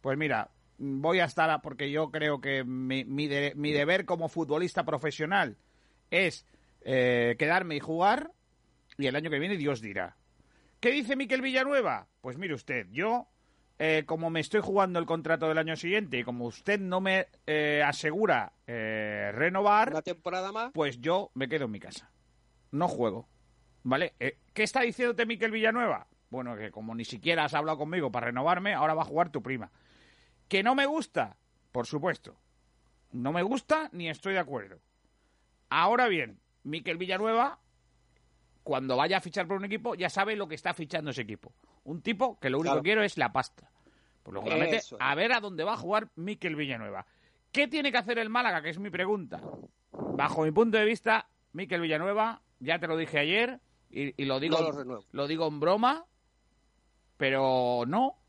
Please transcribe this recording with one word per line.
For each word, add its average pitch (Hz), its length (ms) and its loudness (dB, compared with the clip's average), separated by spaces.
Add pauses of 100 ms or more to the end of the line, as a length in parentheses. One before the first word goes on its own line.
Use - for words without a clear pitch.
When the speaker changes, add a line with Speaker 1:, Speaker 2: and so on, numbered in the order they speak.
Speaker 1:
Pues 135 160 0
mira, 139 340 0 (260)
voy 139 420 0
a 170 60 6
estar 160 240 2
a, 151 120 2
porque 143 300 -6
yo 151 200 0
creo 151 300 0
que 135 240 0
mi, 131 400 -2
mi 143 220 -2
de-, 143 280 0
mi 147 160 -2
deber 156 340 2
como 165 220 -2
futbolista 165 580 0
profesional 156 720 -2 (540)
es, 175 340 0 (360)
eh, 123 580 4
quedarme 165 360 2
y 143 40 -2
jugar, 202 520 2 (680)
y 139 100 0
el 127 80 0
año 156 140 -2
que 147 100 0
viene 185 180 -2
Dios 143 240 -2
dirá. 98 340 -6 (680)
¿Qué 240 100 4
dice 277 240 0
Mikel 262 260 -2
Villanueva? 262 680 0 (140)
Pues 127 160 -10
mire 175 160 -6
usted, 120 380 -6
yo, 220 360 -2 (520)
eh, 156 260 2
como 165 240 -2
me 165 120 0
estoy 214 200 0
jugando 190 380 2
el 165 60 -2
contrato 160 420 0
del 156 100 2
año 160 200 0
siguiente 170 420 -2
y 120 40 -2
como 120 220 -4
usted 202 340 -2
no 185 220 0
me, 190 260 2 (200)
eh, 151 380 2
asegura, 151 680 2 (140)
eh, 107 680 -4
renovar, 202 580 4
Speaker 2:
Una 156 100 -2
temporada 185 500 -6
más. 220 220 -6
Speaker 1:
pues 143 280 -2
yo 175 320 0
me 131 160 -4
quedo 143 160 -2
en 113 60 -4
mi 101 80 -8
casa. - 320 -16 (600)
No 160 180 0
juego. 113 380 -2 (600)
¿Vale? 139 320 0
Eh, 127 200 -4 (140)
¿qué 214 100 0
está 262 180 0
diciéndote 240 460 0
Mikel 220 240 -2
Villanueva? 220 560 0 (240)
Bueno, 123 240 -6
que 104 160 -8
como 110 240 -10
ni 117 100 -6
siquiera 160 400 0
has 147 80 -2
hablado 156 240 0
conmigo 151 340 -2
para 117 160 -2
renovarme, 175 460 2
ahora 156 220 2
va 160 80 0
a - 20 0
jugar 156 240 0
tu 139 140 -6
prima. 123 280 -6 (760)
¿Que 196 160 2
no 240 100 4
me 269 140 4
gusta? 175 500 -2 (340)
Por 120 140 -2
supuesto. 151 500 -4 (760)
No 127 200 -2
me 175 120 0
gusta 277 480 0
ni 170 180 -6
estoy 190 240 -6
de 190 60 2
acuerdo. 113 400 -6 (880)
Ahora 208 380 4
bien, 139 320 -2 (240)
Mikel 165 340 -6
Villanueva, 220 600 0 (1040)
cuando 131 340 0
vaya 170 200 4
a 180 40 2
fichar 180 260 -4
por 196 100 -2
un 196 80 -4
equipo, 220 280 -4
ya 180 160 -2
sabe 202 260 0
lo 202 120 -4
que 156 80 -8
está 175 180 -4
fichando 151 380 -4
ese 123 100 -4
equipo. 104 320 -10 (300)
Un 165 180 -10
tipo 233 380 -2
que 139 100 -2
lo 131 80 0
único 151 160 0
Speaker 2:
Claro. 135 80 2
Speaker 1:
que 151 80 -2
quiero 214 140 4
es - 160 -2
la 123 120 2
pasta. - 380 -4 (540)
Pues - 100 -14
lógicamente, 156 440 2
Speaker 2:
Eso - 180 -6
es. 107 80 -6
Speaker 1:
a 135 100 2
ver 196 180 2
a 240 80 2
dónde 190 240 -6
va 208 100 0
a 233 40 -4
jugar 214 380 -2
Mikel 180 400 -6
Villanueva. 113 500 -6 (460)
¿Qué 285 160 2
tiene 285 240 -2
que 240 80 2
hacer 233 180 -2
el 220 120 -2
Málaga? 220 340 0
Que 165 80 -4
es 160 80 -8
mi 202 100 -8
pregunta. 170 520 -2 (500)
Bajo - 520 0
mi 156 80 2
punto 220 280 6
de 208 60 6
vista, 220 440 2 (240)
Mikel 180 280 -4
Villanueva, 196 600 0 (180)
ya 156 200 0
te 165 80 -4
lo 160 100 0
dije 156 220 0
ayer, 226 400 2 (300)
y, 139 320 -6
y 139 40 0
lo 135 140 0
digo, 160 200 2
Speaker 2:
No 160 120 2
lo 143 60 -6
renuevo. 123 340 -8
Speaker 1:
lo 139 160 -2
digo 160 200 0
en 151 120 -4
broma, 226 460 2 (1120)
pero 131 680 2
no. 233 300 0 (120)